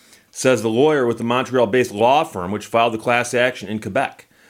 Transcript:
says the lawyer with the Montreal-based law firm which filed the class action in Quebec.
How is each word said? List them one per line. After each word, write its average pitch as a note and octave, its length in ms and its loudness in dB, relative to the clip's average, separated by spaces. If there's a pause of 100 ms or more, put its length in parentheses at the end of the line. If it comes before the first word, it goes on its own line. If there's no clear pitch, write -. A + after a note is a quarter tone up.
(320)
says B2+ 300 0
the A2+ 80 -2
lawyer C3+ 360 2
with A#2 120 0
the A#2 60 -8
Montreal-based A#2 720 0
law B2+ 320 4
firm F#2 260 -6
which G#2 140 -6
filed A#2 280 2
the A2+ 40 -4
class A#2+ 360 -2
action B2 360 -2
in G#2+ 100 -6
Quebec. A2 480 -6 (220)